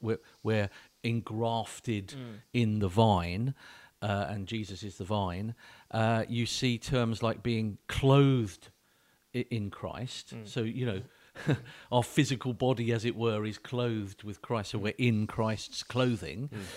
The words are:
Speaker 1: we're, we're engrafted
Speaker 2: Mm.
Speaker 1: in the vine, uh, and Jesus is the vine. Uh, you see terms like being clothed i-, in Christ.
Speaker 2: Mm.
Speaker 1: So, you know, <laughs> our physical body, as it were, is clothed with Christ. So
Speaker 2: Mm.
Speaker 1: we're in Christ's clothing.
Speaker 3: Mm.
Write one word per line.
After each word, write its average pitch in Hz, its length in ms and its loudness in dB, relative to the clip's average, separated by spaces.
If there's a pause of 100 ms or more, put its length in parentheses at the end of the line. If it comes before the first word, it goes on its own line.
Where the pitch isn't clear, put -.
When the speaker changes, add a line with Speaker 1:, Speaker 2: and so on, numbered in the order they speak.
Speaker 1:
we're, 113 160 -2 (240)
we're 107 260 2 (360)
engrafted 113 1040 -2
Speaker 2:
Mm. 123 260 -12 (180)
Speaker 1:
in 110 280 2
the 101 80 2
vine, 98 680 4 (480)
uh, 101 260 0
and 98 180 -6
Jesus 101 360 -8
is 101 160 -10
the 98 60 -8
vine. 101 500 -2 (360)
Uh, 113 380 2
you 117 160 0
see 120 320 0
terms 117 460 0
like 113 200 0
being 110 360 0 (100)
clothed 135 800 6 (680)
i-, 123 160 -4
in 104 200 -2
Christ. - 640 -10
Speaker 2:
Mm. 113 120 -12
Speaker 1:
So, 113 140 -4
you 117 240 -2
know, 98 180 -2 (440)
<laughs> 139 100 4 (360)
our 123 100 6
physical 127 500 0
body, 117 400 2
as 113 140 0
it 120 100 -2
were, 107 300 0
is 107 100 -6
clothed 113 680 -4
with 104 200 -12
Christ. 113 300 -4
So 110 60 -2
Speaker 2:
Mm. 98 40 -4
Speaker 1:
we're 107 160 -2
in 113 280 4
Christ's - 560 -4
clothing. 120 680 -2
Speaker 3:
Mm. 107 60 -8 (180)